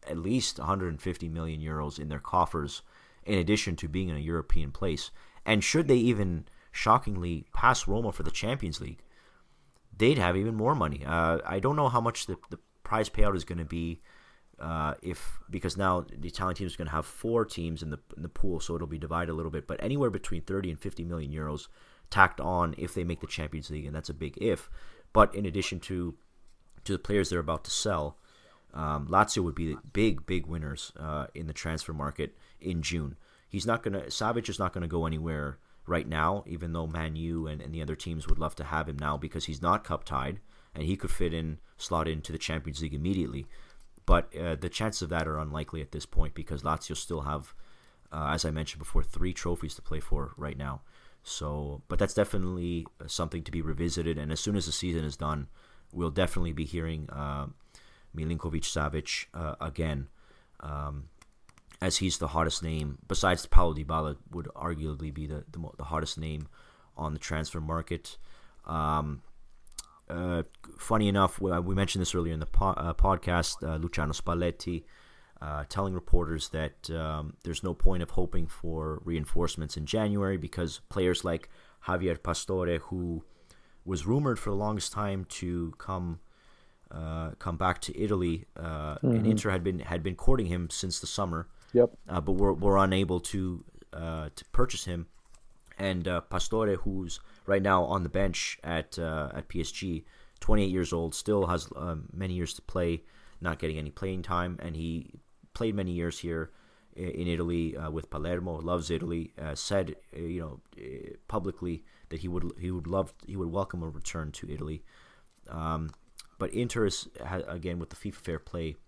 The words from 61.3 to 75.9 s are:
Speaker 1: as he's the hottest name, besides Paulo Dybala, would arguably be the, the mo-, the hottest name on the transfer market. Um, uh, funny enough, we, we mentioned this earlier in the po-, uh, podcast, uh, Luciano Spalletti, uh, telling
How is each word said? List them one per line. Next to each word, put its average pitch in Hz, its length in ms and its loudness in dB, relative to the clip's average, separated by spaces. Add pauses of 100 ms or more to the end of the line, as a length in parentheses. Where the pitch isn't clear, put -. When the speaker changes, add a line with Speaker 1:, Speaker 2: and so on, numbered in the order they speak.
Speaker 1:
as 95 160 0
he's 92 220 0
the 80 100 -2
hottest 80 340 0
name, 78 360 -4 (100)
besides 92 380 2
Paulo 85 280 12
Dybala, 76 420 -2 (140)
would 85 240 -8
arguably 78 580 -6
be 76 140 -8
the, 73 240 -8
the 85 80 -12
mo-, 82 180 -10
the - 80 -10
hottest 78 320 -4
name 78 300 -6 (500)
on 76 160 -4
the 78 60 -4
transfer 78 420 -4
market. 82 560 -6 (480)
Um, 76 580 -2 (840)
uh, 87 360 -2 (340)
funny 107 300 4
enough, 98 320 6
we, 95 180 2
we 87 160 0
mentioned 95 260 2
this 87 140 0
earlier 82 180 2
in 78 80 -2
the 76 60 -4
po-, - 220 6
uh, 82 260 0
podcast, 87 760 4
uh, 80 80 0
Luciano 78 360 0
Spalletti, 85 720 -2 (580)
uh, 73 260 -6
telling 98 240 0